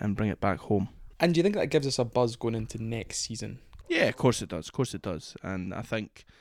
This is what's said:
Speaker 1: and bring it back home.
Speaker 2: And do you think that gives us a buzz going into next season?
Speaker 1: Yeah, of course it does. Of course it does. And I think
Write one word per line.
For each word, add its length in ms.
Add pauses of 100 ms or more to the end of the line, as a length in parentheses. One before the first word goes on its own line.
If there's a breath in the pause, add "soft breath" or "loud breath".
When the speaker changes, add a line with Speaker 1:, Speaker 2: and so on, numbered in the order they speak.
Speaker 1:
and 140
bring 160
it 100
back 200
home. 300 (280)
Speaker 2:
And 160
do 40
you 40
think 140
that 140
gives 180
us 100
a 60
buzz 320
going 180
into 260
next 420
season? 360 (300)
Speaker 1:
Yeah, 160
of 120
course 260
it 80
does. 180
Of 40
course 220
it 80
does. 400
And 320
I 80
think 440 (140)